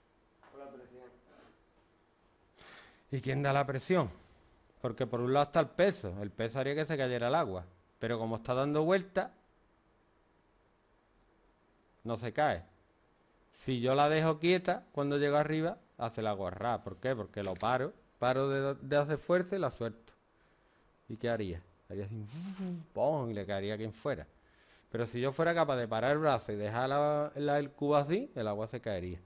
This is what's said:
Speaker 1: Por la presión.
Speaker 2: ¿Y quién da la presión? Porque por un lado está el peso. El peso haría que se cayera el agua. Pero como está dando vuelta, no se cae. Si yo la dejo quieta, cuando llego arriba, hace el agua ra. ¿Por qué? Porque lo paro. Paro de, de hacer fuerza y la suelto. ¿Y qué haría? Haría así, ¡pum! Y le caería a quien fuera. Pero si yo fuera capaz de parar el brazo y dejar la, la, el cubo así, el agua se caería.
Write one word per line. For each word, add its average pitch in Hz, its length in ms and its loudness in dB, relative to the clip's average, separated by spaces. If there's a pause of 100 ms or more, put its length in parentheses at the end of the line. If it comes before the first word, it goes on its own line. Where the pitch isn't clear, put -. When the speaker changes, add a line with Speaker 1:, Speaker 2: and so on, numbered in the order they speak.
(500)
Speaker 1:
Por 139 100 -20
la 139 100 -16
presión. 123 340 -20 (2000)
Speaker 2:
¿Y 135 80 -4
quién 135 220 -2
da 139 100 2
la 139 120 4
presión? 135 460 0 (720)
Porque 123 240 -2
por 120 140 -2
un 123 120 2
lado 143 140 4
está 165 140 2
el - 80 2
peso. 160 520 0
El 104 100 -6
peso 113 280 -4
haría 135 160 0
que 156 100 0
se 151 120 -4
cayera 123 320 0
el 135 60 2
agua. 98 300 0 (360)
Pero 117 180 -2
como 113 180 -2
está 123 180 -2
dando 147 280 2
vuelta, 185 500 0 (2750)
no 117 140 -4
se 117 160 -6
cae. 127 320 2 (880)
Si 127 280 -4
yo 127 140 2
la 147 140 6
dejo 156 320 2
quieta, 180 520 2
cuando 143 260 0
llego 143 180 2
arriba, 156 420 0 (200)
hace 117 240 -4
el 110 40 0
agua 98 240 -2
ra. 104 320 -2
¿Por 95 140 -10
qué? 131 180 -2
Porque 104 300 -6
lo 95 100 -2
paro. 127 380 0 (260)
Paro 131 300 2
de, 139 260 0
de 135 220 -2
hacer 143 220 2
fuerza 180 360 0
y 196 60 -2
la 139 100 0
suelto. - 420 -8 (960)
¿Y 113 80 -10
qué 117 120 -4
haría? 98 340 -2 (260)
Haría 98 180 -6
así, 113 100 -8 (760)
¡pum! 135 380 0
Y 107 40 -4
le 101 120 -4
caería 101 280 -2
a - 20 -6
quien 110 160 -6
fuera. - 340 -6 (640)
Pero 117 140 -2
si 120 160 -4
yo 135 120 0
fuera 165 220 2
capaz 147 220 2
de 120 100 -2
parar 113 260 2
el 151 60 2
brazo 135 340 2
y 104 40 -4
dejar 110 320 -2
la, 147 460 2
la, 143 240 2
el 143 140 -2
cubo 143 240 2
así, 170 380 2
el 107 140 -2
agua 107 200 -2
se 123 120 -8
caería. 90 460 -4